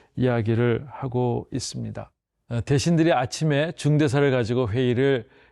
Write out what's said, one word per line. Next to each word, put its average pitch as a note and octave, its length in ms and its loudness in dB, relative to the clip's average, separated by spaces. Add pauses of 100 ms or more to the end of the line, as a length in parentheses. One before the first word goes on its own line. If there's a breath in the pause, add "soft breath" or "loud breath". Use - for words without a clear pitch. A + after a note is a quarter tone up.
(180 soft breath)
이야기를 A#2 720 0
하고 A#2+ 640 -4
있습니다. A2 600 -10 (380)
어, A#2+ 120 -4
대신들이 E3 520 2
아침에 D3 600 0
중대사를 C#3+ 580 2
가지고 B2 380 0
회의를 B2+ 600 0 (220 soft breath)